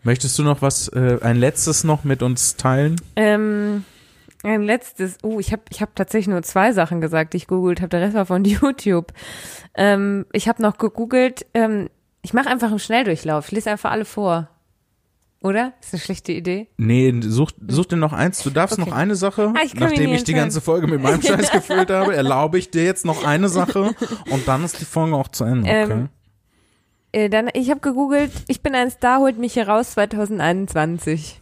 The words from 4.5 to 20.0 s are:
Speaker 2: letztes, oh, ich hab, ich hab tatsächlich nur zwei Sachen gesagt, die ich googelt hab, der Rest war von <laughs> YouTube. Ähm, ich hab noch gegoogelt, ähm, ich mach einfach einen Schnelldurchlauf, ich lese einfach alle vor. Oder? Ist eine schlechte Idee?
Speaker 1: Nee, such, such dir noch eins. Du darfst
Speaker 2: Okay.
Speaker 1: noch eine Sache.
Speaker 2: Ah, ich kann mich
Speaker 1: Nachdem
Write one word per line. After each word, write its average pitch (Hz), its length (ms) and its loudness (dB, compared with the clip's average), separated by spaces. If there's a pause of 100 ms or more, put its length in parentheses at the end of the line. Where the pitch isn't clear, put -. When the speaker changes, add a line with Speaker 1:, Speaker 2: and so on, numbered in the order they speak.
Speaker 2:
letztes, 208 580 -4
oh, 214 180 -4
ich 196 140 -2
hab, 196 160 -6
ich - 120 -8
hab - 140 -6
tatsächlich 196 320 0
nur 180 140 0
zwei 202 320 2
Sachen 170 280 2
gesagt, 160 320 0
die 180 40 -2
ich - 100 -6
googelt 180 340 0
hab, 180 100 -4
der 175 100 0
Rest 202 140 0
war 196 100 2
von 180 180 0
<laughs> - 20 2
YouTube. 202 680 0 (640)
Ähm, 202 580 2
ich - 160 0
hab 226 100 -2
noch 208 200 2
gegoogelt, 254 760 0
ähm, 220 360 0 (340)
ich - 100 -8
mach 269 140 2
einfach 247 220 0
einen 208 100 -2
Schnelldurchlauf, 165 680 0
ich - 60 -12
lese 220 200 -4
einfach - 200 -4
alle 214 140 -2
vor. 175 440 -2 (920)
Oder? 220 300 0 (100)
Ist - 120 -14
eine 170 80 -8
schlechte - 320 -8
Idee? 180 420 -4
Speaker 1:
Nee, 120 460 4
such, 113 300 0 (140)
such 151 200 0
dir 175 100 -4
noch 156 160 0
eins. 160 320 -2
Du 139 60 -2
darfst 180 280 0
Speaker 2:
Okay. 180 120 -2
Speaker 1:
noch 165 80 -8
eine 190 180 0
Sache. 202 400 0
Speaker 2:
Ah, 311 80 2
ich 277 80 -4
kann 247 120 -2
mich - 80 4
Speaker 1:
Nachdem - 180 2